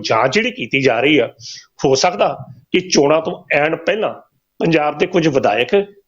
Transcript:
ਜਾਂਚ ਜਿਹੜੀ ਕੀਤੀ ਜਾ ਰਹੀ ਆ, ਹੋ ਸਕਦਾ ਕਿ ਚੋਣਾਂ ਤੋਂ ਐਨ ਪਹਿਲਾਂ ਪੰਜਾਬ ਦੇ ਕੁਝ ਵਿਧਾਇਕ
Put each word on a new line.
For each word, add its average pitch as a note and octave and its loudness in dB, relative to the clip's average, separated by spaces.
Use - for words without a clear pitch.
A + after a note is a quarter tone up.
ਜਾਂਚ B2 0
ਜਿਹੜੀ A3+ 0
ਕੀਤੀ C#3 -4
ਜਾ B2+ 2
ਰਹੀ D3 2
ਆ, A2+ 2
ਹੋ C3+ 2
ਸਕਦਾ F#3 2
ਕਿ F#3+ 2
ਚੋਣਾਂ D#3+ 2
ਤੋਂ F3 -4
ਐਨ D#3 0
ਪਹਿਲਾਂ F#3 -2
ਪੰਜਾਬ D3+ 0
ਦੇ F#3 0
ਕੁਝ F3 0
ਵਿਧਾਇਕ A#2+ 0